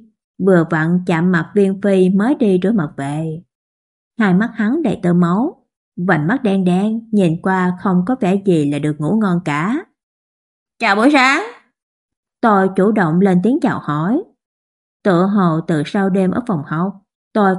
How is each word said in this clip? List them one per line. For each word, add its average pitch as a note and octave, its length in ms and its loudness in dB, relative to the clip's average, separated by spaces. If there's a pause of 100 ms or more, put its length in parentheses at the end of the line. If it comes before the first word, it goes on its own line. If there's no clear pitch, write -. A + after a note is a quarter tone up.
(460)
vừa F#3 240 4
vặn E3+ 360 0
chạm F3+ 260 0
mặt E3 240 -2
Viên G3 260 0
Phi F#3+ 280 2
mới G#3 260 2
đi F#3+ 280 2
rửa F#3+ 80 0
mặt E3 260 -2
về. D#3 440 -6 (800)
Hai G3 140 2
mắt A3 200 2
hắn B3 300 -2
đầy A3+ 200 -2
tơ F3 100 2
máu, F3+ 520 0 (420)
vành D#3 200 0
mắt C4 160 -2
đen G3 200 0
đen, G#3 480 -2
nhìn F3 300 0
qua F3+ 400 -2
không F3+ 260 0
có C4 120 -2
vẻ G3 260 0
gì D#3 260 2
là D3 80 -4
được D3+ 200 -2
ngủ D#3+ 220 -2
ngon F3+ 240 0
cả. F3+ 400 -4 (920)
"Chào G#3 160 0
buổi A3 180 4
sáng." C#4 300 2 (960)
Tôi G3 340 2
chủ G3+ 160 2
động F3+ 280 0
lên F#3 240 4
tiếng B3+ 180 0
chào F3+ 180 -2
hỏi. F3 440 -4 (800)
Tựa F#3 220 2
hồ F3+ 420 0
từ D3+ 180 0
sau G3 240 -2
đêm F#3 220 0
ở B3 160 -4
phòng D#3+ 180 -4
học, F3 280 -4 (400)
tôi F#3+ 260 2